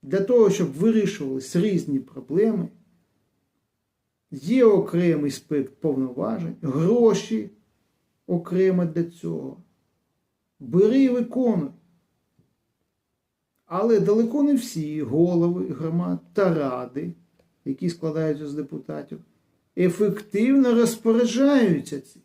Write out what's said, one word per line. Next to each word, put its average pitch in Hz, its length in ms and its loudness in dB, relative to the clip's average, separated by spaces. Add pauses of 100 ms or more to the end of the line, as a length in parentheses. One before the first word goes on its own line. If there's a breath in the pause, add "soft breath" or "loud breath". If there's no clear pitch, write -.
для 196 180 -2
того, 220 300 4
щоб 165 220 -2
вирішувались 160 840 -2
різні 175 420 0
проблеми. 180 680 -2 (1600)
Є 190 340 2
окремий 170 680 2
спектр 139 500 -6
повноважень, 151 840 -4
гроші 202 880 2 (760)
окремо 180 580 0
для 170 200 -4
цього. 156 580 -10 (1000)
Бери 202 420 2
і 262 60 4
виконуй. 233 600 -2 (2000)
Але 208 340 2
далеко 226 420 2
не 285 120 4
всі 151 480 -4
голови 175 640 0
громад 170 520 -4 (140)
та 185 220 2
ради, 135 580 -6 (520)
які 139 260 -4
складаються 156 580 -4
з 143 60 -10
депутатів, 151 680 -12 (560)
ефективно 214 1000 2
розпоряджаються 233 1300 2
цим. - 240 -20